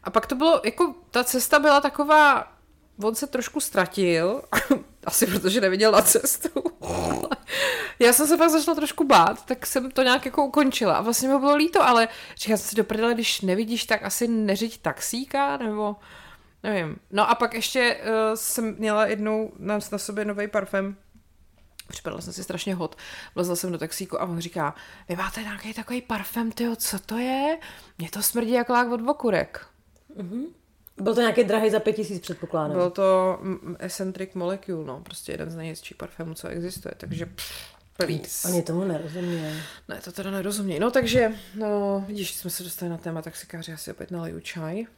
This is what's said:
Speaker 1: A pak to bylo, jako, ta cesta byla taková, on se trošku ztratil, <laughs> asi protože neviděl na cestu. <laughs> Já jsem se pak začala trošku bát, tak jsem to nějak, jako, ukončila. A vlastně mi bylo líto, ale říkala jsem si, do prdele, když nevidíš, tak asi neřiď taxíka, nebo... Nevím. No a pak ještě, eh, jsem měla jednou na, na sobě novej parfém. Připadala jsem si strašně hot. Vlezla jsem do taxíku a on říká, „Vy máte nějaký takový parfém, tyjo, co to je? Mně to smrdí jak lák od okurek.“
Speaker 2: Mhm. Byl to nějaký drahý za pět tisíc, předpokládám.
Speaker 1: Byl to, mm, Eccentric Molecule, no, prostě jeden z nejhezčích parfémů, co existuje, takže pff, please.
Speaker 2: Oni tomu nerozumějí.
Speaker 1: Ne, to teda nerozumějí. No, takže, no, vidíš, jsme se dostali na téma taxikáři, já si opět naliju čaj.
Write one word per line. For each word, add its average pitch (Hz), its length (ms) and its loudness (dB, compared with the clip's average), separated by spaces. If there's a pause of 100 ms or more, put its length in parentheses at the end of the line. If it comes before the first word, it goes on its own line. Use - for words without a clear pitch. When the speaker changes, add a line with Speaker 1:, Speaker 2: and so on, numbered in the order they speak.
Speaker 1:
A 190 60 -6
pak - 180 2
to 269 80 -2
bylo, 311 300 6
jako, 285 300 0 (160)
ta 247 120 0
cesta 254 360 2
byla 285 220 8
taková, 294 680 6 (520)
on 220 120 2
se 285 120 -4
trošku 254 320 -4
ztratil, 180 800 2 (320)
<laughs> - 320 -4
asi - 220 2
protože 185 340 2
neviděl 196 300 6
na 208 100 8
cestu. - 480 2 (320)
<laughs> - 480 -2 (720)
Já 240 140 8
jsem 285 140 4
se 330 100 6
pak 330 120 6
začala 311 260 2
trošku 302 280 -2
bát, 226 420 6
tak 254 200 -6
jsem 254 260 -2
to 262 120 2
nějak, 254 220 4
jako, 277 200 2
ukončila. 262 500 4
A - 60 2
vlastně 233 280 0
mi 269 100 4
bylo 285 160 6
líto, 330 280 4
ale 233 240 6 (300)
říkala 214 200 0
jsem - 120 -6
si, 208 60 -6
do 220 80 4
prdele, 220 300 0
když 226 280 -2
nevidíš, 214 440 0
tak 220 180 0
asi 226 240 -2
neřiď 220 540 0
taxíka, 277 760 -2
nebo... 214 380 -4 (680)
Nevím. 180 320 -2 (160)
No 208 180 4
a 226 60 4
pak 233 180 0
ještě, 240 480 2
eh, 220 360 2
jsem 220 400 -4
měla 214 280 2
jednou 214 540 -2
na, 208 200 -2 (120)
na 208 60 -6
sobě 208 280 -6
novej 208 220 -4
parfém. 196 480 -2 (920)
Připadala - 340 -10
jsem 175 120 -12
si 180 100 -12
strašně 185 320 -6
hot. 190 200 -6 (400)
Vlezla 175 200 0
jsem 180 160 -4
do 165 60 -4
taxíku - 440 -6
a 175 40 -2
on 170 140 -6
říká, 165 360 -4 (340)
„Vy 170 60 -4
máte - 260 -6
nějaký 208 320 -10
takový 247 280 -6
parfém, 226 500 -4
tyjo, 233 240 -2
co 202 240 -4
to 220 180 -8
je? 269 400 0 (400)
Mně 165 120 -8
to 208 120 -8
smrdí 233 300 0
jak 240 180 2
lák 240 220 2
od 240 180 -2
okurek.“ 214 560 0 (500)
Speaker 2:
Mhm. 202 280 -8 (540)
Byl 196 180 0
to 240 60 4
nějaký 233 220 4
drahý 214 260 2
za 214 100 4
pět 214 140 0
tisíc, 202 280 -4
předpokládám. 165 560 -4
Speaker 1:
Byl 180 120 2
to, 185 520 2
mm, 180 380 -6
Eccentric 185 540 -8
Molecule, 180 520 -6
no, 135 180 -10
prostě - 280 -14
jeden 160 180 -8
z 165 60 -12
nejhezčích 160 420 -12
parfémů, - 360 -12
co - 140 -12
existuje, 175 500 -8
takže - 280 -8
pff, - 220 -14 (500)
please. 165 500 -6
Speaker 2:
Oni 175 140 0
tomu 170 220 -4
nerozumějí. 165 800 -6 (260)
Speaker 1:
Ne, - 160 -12
to 180 80 -16
teda 196 200 -8
nerozumějí. 196 480 -4
No, 240 120 2
takže, 233 400 2 (240)
no, 202 520 0
vidíš, 202 280 -8
jsme 180 140 -8
se 180 140 -6
dostali 175 280 -8
na 165 60 -6
téma 165 240 -6
taxikáři, 165 500 -14
já 156 60 -14
si - 140 -12
opět - 200 -12
naliju 165 280 -8
čaj. 170 460 -8 (120)